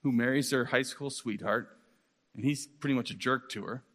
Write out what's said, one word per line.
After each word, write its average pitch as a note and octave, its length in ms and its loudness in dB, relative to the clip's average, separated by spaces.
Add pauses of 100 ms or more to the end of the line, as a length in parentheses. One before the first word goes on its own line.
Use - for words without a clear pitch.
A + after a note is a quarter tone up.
who C#3 100 2
marries B2+ 380 2
her B2+ 160 2
high B2+ 160 2
school C3+ 300 -6
sweetheart, A2 640 -2 (580)
and G#2+ 80 -6
he's C#3 220 0 (140)
pretty C#3 160 2
much A#2+ 160 -2
a - 40 -8
jerk B2+ 360 0
to G2+ 140 -6
her B2 180 -8 (120)